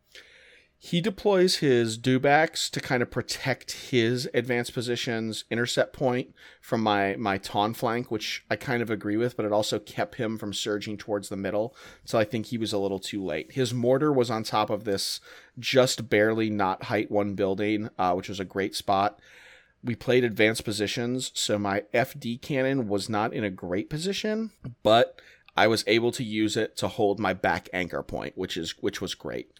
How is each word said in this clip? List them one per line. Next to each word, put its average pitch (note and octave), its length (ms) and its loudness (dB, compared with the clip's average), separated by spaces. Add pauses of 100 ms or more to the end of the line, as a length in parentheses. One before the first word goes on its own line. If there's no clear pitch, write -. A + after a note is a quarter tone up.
(760)
He - 220 -2
deploys F#3+ 580 2
his A#2 400 4
dewbacks C#3 720 2
to - 100 -6
kind B2 200 -2
of - 80 -2
protect - 600 -4 (180)
his A#2+ 440 2
advanced A#2+ 400 -2
position's A2+ 760 -4
intercept A#2+ 440 0
point B2+ 420 -2 (240)
from A#2 240 -2
my, G2+ 340 2
my G2+ 200 0
Taun G#2 360 0
flank, A#2+ 380 -4
which - 380 -6
I A2 80 0
kind A#2+ 260 -2
of G#2+ 60 -4
agree G#2 260 -2
with, A#2+ 220 0
but A2 80 -2
it G#2 80 2
also G#2+ 260 2
kept - 360 -6
him A2+ 220 -4
from G#2 160 -8
surging G#2 440 -4
towards G#2 320 -6
the G2+ 80 -6
middle. G2+ 360 -2 (300)
So - 160 0
I A2 60 4
think A2 220 -4
he A#2+ 100 -6
was G#2+ 160 -2
a G2+ 60 -2
little G2 200 -2
too G2+ 240 -6
late. D#2+ 300 -6
His B2 200 0
mortar C3 380 2
was B2 180 4
on A2 140 -2
top G#2+ 260 0
of G#2+ 140 -4
this G2 380 -2 (360)
just B2+ 520 2
barely A2 400 4
not G2 340 0
height G#2+ 260 -2
one G2+ 260 0
building, G#2 640 0
uh, F2+ 180 2
which F#2+ 120 -4
was G2 140 -8
a F#2+ 40 -2
great G2 300 -2
spot. G2+ 460 0 (640)
We A#2+ 100 -2
played B2 300 4
advanced A2 400 2
positions, A#2+ 680 -2
so - 240 0
my G2+ 260 0 (100)
F - 260 2
D A#2+ 180 -6
cannon C3 520 0
was G2 200 0
not G#2+ 240 0
in A2+ 120 -2
a G2+ 40 0
great F#2 400 -4
position, G#3 640 -4 (300)
but A#2 400 4 (360)
I G#2 100 6
was A2 180 2
able A2+ 280 4
to C3+ 100 -6
use G#2+ 340 0
it A2 200 -2
to G#2 100 -2
hold G2+ 320 0
my F#2+ 140 0
back F#2 400 0
anchor E2+ 280 -4
point, - 360 -8
which F#2 200 -4
is, E2 220 -6
which C3+ 220 -2
was F#2 120 -6
great. B1 460 -8